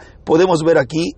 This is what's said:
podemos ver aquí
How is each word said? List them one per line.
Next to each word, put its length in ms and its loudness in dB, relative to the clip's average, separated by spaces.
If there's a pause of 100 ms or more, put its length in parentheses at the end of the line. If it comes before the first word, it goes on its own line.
(240)
podemos 400 0
ver 140 2
aquí 400 -4